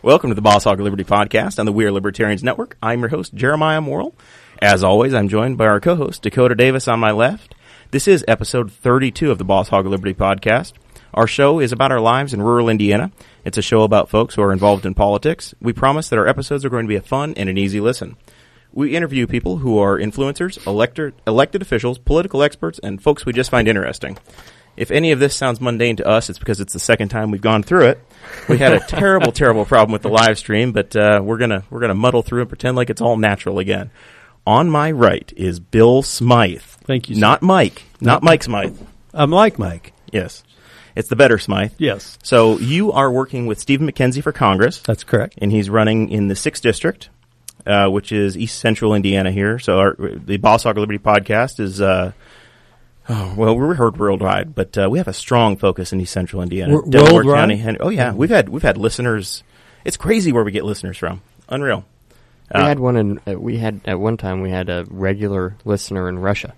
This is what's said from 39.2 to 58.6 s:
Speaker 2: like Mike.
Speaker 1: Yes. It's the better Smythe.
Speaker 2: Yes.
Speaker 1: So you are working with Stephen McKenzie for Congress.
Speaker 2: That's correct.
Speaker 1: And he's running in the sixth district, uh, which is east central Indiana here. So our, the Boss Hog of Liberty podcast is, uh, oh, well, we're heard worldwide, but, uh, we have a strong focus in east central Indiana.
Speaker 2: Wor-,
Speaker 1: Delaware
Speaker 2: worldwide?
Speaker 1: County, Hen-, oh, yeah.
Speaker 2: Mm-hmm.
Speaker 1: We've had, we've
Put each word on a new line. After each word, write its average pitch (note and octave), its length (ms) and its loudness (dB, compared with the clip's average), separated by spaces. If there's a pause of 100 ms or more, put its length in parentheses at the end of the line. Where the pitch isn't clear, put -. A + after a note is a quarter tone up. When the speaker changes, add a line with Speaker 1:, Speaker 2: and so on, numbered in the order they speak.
Speaker 2:
like G3+ 280 2
Mike. E2+ 340 -8 (180)
Speaker 1:
Yes. - 320 -6 (540)
It's A2+ 140 -6
the A#2+ 60 0
better A#2 220 6
Smythe. G2 380 -4
Speaker 2:
Yes. G#2+ 460 -6
Speaker 1:
So A2+ 360 4
you E3+ 340 -2
are C3+ 180 2
working C3 360 -4
with G#2+ 140 -6
Stephen C#3 300 0
McKenzie B2+ 320 -2
for D3+ 100 -4
Congress. G#2 480 0
Speaker 2:
That's - 240 -4
correct. - 320 -2
Speaker 1:
And G2+ 160 -2
he's G#2 160 0
running A2 400 0
in G2+ 200 -2
the G2 80 -2
sixth - 260 -6
district, - 480 -4 (560)
uh, G2+ 220 2
which G2+ 220 -4
is G2+ 280 -2
east A2+ 200 -8
central A2 360 0
Indiana G2 380 0
here. G#2 260 -2
So F#2+ 220 0
our, G2 180 2
the G2 400 -6
Boss G#2+ 240 4
Hog G#2+ 160 -2
of - 20 -2
Liberty G#2 180 -4
podcast G#2+ 640 0
is, G2 200 -6
uh, F#2+ 320 0 (960)
oh, G2 300 -6
well, A2 180 4
we're D3 180 0
heard A#2+ 220 0
worldwide, G2 600 -2
but, F#2+ 200 -6
uh, G2 140 0
we G#2+ 80 -2
have F#2 100 -4
a G2 60 -8
strong A2+ 420 2
focus F#2+ 380 -2
in F#2+ 60 -2
east F2 120 -6
central F2+ 300 -4
Indiana. F#2 320 -2
Speaker 2:
Wor-, D3+ 140 0
Speaker 1:
Delaware D3 260 8
Speaker 2:
worldwide? C#3+ 240 4
Speaker 1:
County, G#2+ 180 2
Hen-, A2+ 240 -4
oh, - 100 -2
yeah. C3+ 200 0
Speaker 2:
Mm-hmm. G#2+ 80 -6
Speaker 1:
We've D#3 120 0
had, F3+ 200 4
we've C3+ 120 -6